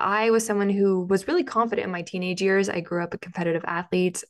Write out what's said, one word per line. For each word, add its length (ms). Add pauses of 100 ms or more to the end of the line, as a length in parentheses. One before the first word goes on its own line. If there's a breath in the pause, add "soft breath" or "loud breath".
I 300
was 140
someone 240
who 360
was 240
really 160
confident 400
in 80
my 80
teenage 400
years. 260
I 140
grew 200
up 120
a 40
competitive 480
athlete, 640